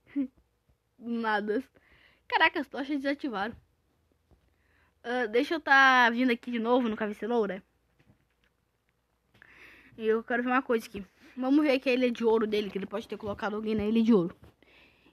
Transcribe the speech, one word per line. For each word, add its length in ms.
<laughs> 140
Nada. 680
Caraca, 320
as 80
tochas 300
desativaram. 580
Ah, 220
deixa 300
eu 40
tá 500
vindo 220
aqui 200
de 80
novo 300
no 60
Cabe 180
Cenoura. 500
E 80
eu 180
quero 200
ver 60
uma 120
coisa 240
aqui. 200
Vamos 280
ver 80
aqui 180
a 40
ilha 180
de 120
ouro 220
dele, 240
que 80
ele 80
pode 220
ter 100
colocado 380
alguém 200
na 100
ilha 180
de 100
ouro. 220